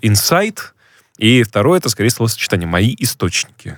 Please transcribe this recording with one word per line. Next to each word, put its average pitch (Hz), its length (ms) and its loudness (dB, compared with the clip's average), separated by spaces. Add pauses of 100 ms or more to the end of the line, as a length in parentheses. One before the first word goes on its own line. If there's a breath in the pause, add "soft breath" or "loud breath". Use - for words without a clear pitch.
э, 110 40 0
инсайт, 175 640 0 (460 soft breath)
и 117 240 4
второе, 113 340 2
это 160 120 -2
скорее 117 200 0
словосочетание 101 580 -2
«мои 95 320 2
источники». - 800 -6